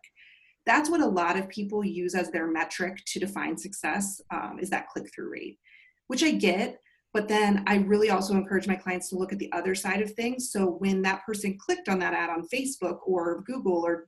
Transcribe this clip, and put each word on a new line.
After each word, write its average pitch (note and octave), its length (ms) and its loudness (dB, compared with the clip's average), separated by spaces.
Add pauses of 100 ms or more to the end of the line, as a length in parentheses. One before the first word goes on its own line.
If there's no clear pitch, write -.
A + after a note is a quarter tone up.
(640)
That's D4 240 4
what E4 120 2
a C4 60 4
lot F3+ 300 2
of F#3+ 120 -2
people G#3 340 -4
use F3+ 320 -2
as F3 160 0
their E3 160 -2
metric E3 500 -2 (100)
to - 120 -4
define D#3+ 380 -4
success, - 640 -4 (100)
um, - 280 -6
is F#3 120 -4
that - 180 -2
click-through - 420 -10
rate, - 280 -12 (480)
which C4 160 0
I D#4 80 6
get. G3 460 2 (360)
But G#3 140 0
then G#3 400 4
I G#3 100 6
really G#3 320 6
also F#3+ 260 2
encourage F#3+ 320 2
my F#3+ 80 4
clients F3+ 340 -4
to F#3+ 80 -4
look F#3+ 160 -2
at G3 60 -4
the - 120 -6
other F#3 240 0
side G3 260 0
of G#3 120 -2
things. B3+ 380 -4
So G3 140 2
when F#3+ 360 2
that F#3+ 240 0
person G3 340 -2
clicked F4+ 300 -2
on F#3+ 100 2
that F3 140 0
ad E3+ 160 0
on E3+ 180 -4
Facebook A#3+ 580 -4
or E3+ 400 0
Google G3 400 0
or E3+ 220 -2